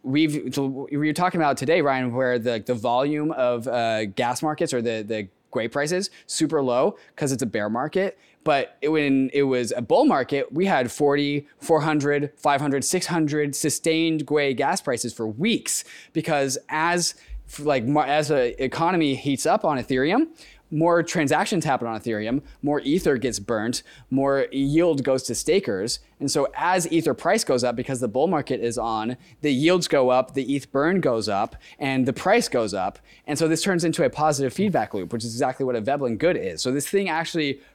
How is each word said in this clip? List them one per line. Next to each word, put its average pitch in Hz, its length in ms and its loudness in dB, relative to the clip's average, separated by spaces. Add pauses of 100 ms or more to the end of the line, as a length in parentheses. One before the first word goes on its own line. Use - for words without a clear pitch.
we've, 147 500 0
so 135 360 -4
we 143 80 -4
were 151 140 0
talking 175 300 0
about 143 160 2
today, 165 240 2
Ryan, 131 320 0
where 123 260 0
the, 113 260 -2
the 127 100 0
volume 143 560 0
of, 123 360 0
uh, 113 380 0
gas 120 360 -2
markets 151 320 -2
or 120 80 0
the, 113 240 -2
the 107 220 -4 (220)
gray 117 180 -4
prices 160 420 -2 (180)
super 156 340 0
low 131 340 2 (220)
'cause 139 160 -2
it's 127 80 -4
a 127 60 -2
bear 107 220 -2
market. 151 480 -2 (260)
But 139 380 0
it, 143 80 0
when 139 440 2
it 143 100 4
was 123 320 0
a 123 60 -4
bull 185 240 4
market, 139 480 0
we 185 140 2
had 135 240 2
forty, 143 560 0 (120)
four 156 220 2
hundred, 147 560 0
five 143 240 2
hundred, 139 240 0
six - 220 -2
hundred 151 480 0
sustained 160 680 0
Gwei 143 280 2
gas 139 260 0
prices 120 320 -4
for 110 160 -6
weeks 160 560 -2 (300)
because 143 440 0 (120)
as 170 460 0 (320)
f-, - 120 -16
like, 143 240 2
mar-, 143 240 2
as 147 220 2
the 131 340 0
economy 160 520 0
heats 135 300 -2
up 190 200 2
on 147 120 2
Ethereum, 147 500 2 (460)
more 165 300 4
transactions 160 640 0
happen 127 200 0
on 113 140 -4
Ethereum, 113 420 -2 (200)
more 143 180 0
Ether 151 380 0
gets 110 220 -4
burnt, 113 440 -2 (260)
more 135 440 2
yield 143 500 2
goes 131 200 0
to 123 120 -4
stakers. 117 640 -2 (220)
And 139 100 -2
so 139 240 0
as 175 340 0
Ether 156 240 2
price 185 300 0
goes 123 220 0
up, 120 100 0
because 127 240 -4
the 123 80 -2
bull 127 200 0
market 143 340 -2
is 117 160 -2
on, 113 400 -2 (240)
the 147 100 0
yields 160 380 2
go 131 220 4
up, 127 220 2
the 135 220 -2
eth 135 160 -8
burn 165 300 2
goes 117 260 0
up, 101 300 -2 (200)
and 131 280 0
the 127 80 0
price 208 340 2
goes 110 260 0
up. 95 260 -4 (280)
And 147 100 -4
so 160 120 2
this 160 120 0
turns 180 220 0
into 165 220 0
a 123 40 4
positive 139 440 0
feedback 160 400 0
loop, 92 180 -6
which 117 140 -6
is 117 80 -8
exactly 131 320 -2
what 123 100 -2
a 113 60 -2
Veblen 127 360 -2
good 160 200 2
is. 87 240 -6
So 127 100 -2
this 139 160 -2
thing 196 220 0
actually 156 500 -2 (160)